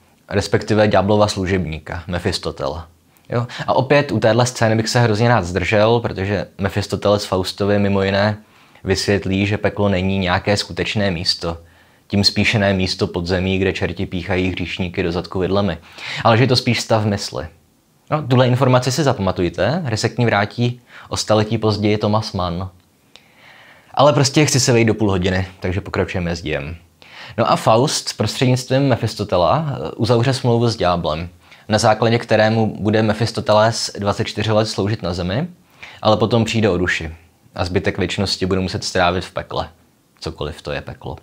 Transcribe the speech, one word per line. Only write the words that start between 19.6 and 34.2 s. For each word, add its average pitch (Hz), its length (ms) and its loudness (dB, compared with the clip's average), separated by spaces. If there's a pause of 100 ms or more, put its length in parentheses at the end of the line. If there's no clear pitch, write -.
hry 110 120 -2
se 113 120 0
k - 100 -8
ní 120 80 2
vrátí 113 540 0 (280)
o - 80 -6
staletí 110 420 2
později 104 400 0
Thomas 107 340 -2
Mann. 90 380 -4 (1200)
Ale 143 180 6
prostě 139 340 4
chci 135 140 2
se 127 120 2
vejít 117 120 4
do 113 100 4
půl 107 160 0
hodiny, 92 360 0 (140)
takže 92 200 -4
pokračujeme 87 560 -4
s 80 60 -10
dějem. 73 340 -6 (600)
No 113 120 2
a 165 60 4
Faust - 600 2
prostřednictvím 127 680 0
Mefistotela, 110 880 2
eh, - 260 -6
uzavře 120 380 2
smlouvu 120 340 2
s 113 80 -2
ďáblem, 87 520 0 (400)
na 107 100 2
základě 113 400 4
kterému 110 640 2
bude 107 220 2
Mefistoteles 110 960 0
dvacet 101 260 -2